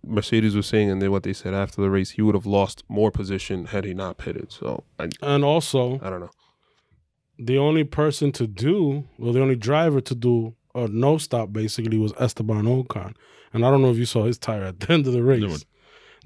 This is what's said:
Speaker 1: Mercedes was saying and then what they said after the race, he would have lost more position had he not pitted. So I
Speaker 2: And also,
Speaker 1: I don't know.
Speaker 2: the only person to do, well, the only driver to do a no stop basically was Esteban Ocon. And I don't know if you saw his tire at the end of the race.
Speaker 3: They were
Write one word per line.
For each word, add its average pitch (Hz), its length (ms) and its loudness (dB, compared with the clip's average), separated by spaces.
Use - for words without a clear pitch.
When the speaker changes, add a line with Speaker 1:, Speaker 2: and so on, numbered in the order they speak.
Speaker 1:
Mercedes 107 520 2
was 101 100 0
saying 104 240 2
and 95 100 -2
then 98 120 2
what 98 100 0
they 98 100 -4
said 95 220 -6
after 98 260 -4
the 98 100 2
race, 95 200 0
he - 120 -2
would 107 120 4
have 95 120 -2
lost 98 420 0
more 104 240 2
position 95 540 -6
had 98 180 -4
he 95 100 -8
not 95 240 -10
pitted. - 320 -10
So - 320 -8
I 85 100 -6
Speaker 2:
And 143 220 0
also, 135 580 0
Speaker 1:
I 95 80 -8
don't 92 100 -8
know. 85 100 -14
Speaker 2:
the 123 200 0
only 151 260 4
person 147 480 0
to 117 160 -2
do, 143 560 0
well, 117 140 -2
the 127 80 4
only 135 160 4
driver 139 440 2
to 127 160 -6
do 117 380 2
a 120 140 -2
no 131 300 2
stop 113 340 -4
basically 110 460 -2
was 107 200 0
Esteban 110 460 0
Ocon. 117 500 -2
And 113 120 0
I 131 60 6
don't 139 120 6
know 127 100 6
if 113 40 2
you 120 100 0
saw 110 180 0
his 117 140 0
tire 104 260 -6
at 92 160 -10
the - 120 -2
end 151 140 4
of 127 60 0
the 120 100 2
race. 127 180 4
Speaker 3:
They 104 60 0
were 80 120 -4